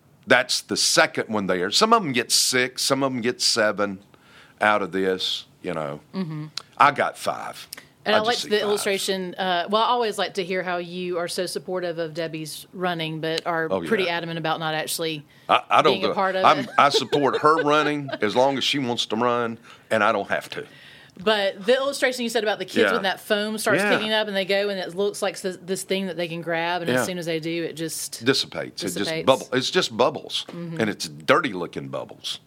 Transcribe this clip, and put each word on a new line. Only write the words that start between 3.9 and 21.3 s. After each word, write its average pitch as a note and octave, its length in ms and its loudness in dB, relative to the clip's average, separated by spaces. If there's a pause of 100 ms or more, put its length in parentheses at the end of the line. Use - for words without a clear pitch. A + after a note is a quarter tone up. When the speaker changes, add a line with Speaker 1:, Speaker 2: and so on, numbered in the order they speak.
Speaker 1:
out G#2 220 4
of F2+ 100 -6
this, F#2 540 -2 (160)
you F2 100 -6
know. D2+ 280 -6 (140)
Speaker 2:
Mm-hmm. D#3 320 -6 (300)
Speaker 1:
I C#3+ 160 6
got A2 260 -2
five. - 480 -8 (380)
Speaker 2:
And G#3+ 100 2
I G#3+ 40 6
Speaker 1:
I - 20 2
just A3 80 0
Speaker 2:
liked A#3+ 140 0
Speaker 1:
see - 80 -8
Speaker 2:
the G#3 80 2
Speaker 1:
five. G#3+ 100 -2
Speaker 2:
illustration. G3 680 -2
Uh, F3+ 360 0
well, G#3+ 120 4
I A3+ 40 2
always A3+ 320 0
like F3+ 160 -2
to F#3+ 100 -2
hear F#3 180 -2
how F3+ 140 -2
you F3 420 -4
are E3+ 100 -4
so F3+ 180 -4
supportive F3 520 -6
of D#3+ 160 -4
Debbie's D#3+ 580 -8
running, E3 480 -4
but D#3+ 260 -2
are E3 240 -2
Speaker 1:
Oh, F#2+ 120 0
yeah. D#3+ 60 -6
Speaker 2:
pretty F3 200 0
adamant E3 300 -4
about D#3+ 220 -2
not D#3 140 -4
actually D#3+ 500 -6 (240)
Speaker 1:
I, A#2 220 4
I B2+ 120 6
don't D3 120 6
Speaker 2:
being - 100 -2
a A2 40 2
Speaker 1:
go, F2+ 60 0
Speaker 2:
part F#3+ 220 0
of - 80 2
Speaker 1:
I'm, D3 160 8
Speaker 2:
it. A#2 80 -6 (100)
Speaker 1:
I C#3 120 8
support C#3 480 2
her D3+ 180 6
Speaker 2:
<laughs> E3 80 2
Speaker 1:
running D3 440 2 (120)
as G#2 160 2
long C3 220 4
as - 60 -2
she - 140 0
wants A#2+ 280 -2
to A2 100 -4
run, A#2+ 420 0 (320)
and A2 140 4
I A2 80 6
don't G2+ 160 0
have F#2+ 220 -2
to. - 160 -10 (540)
Speaker 2:
But G3 460 0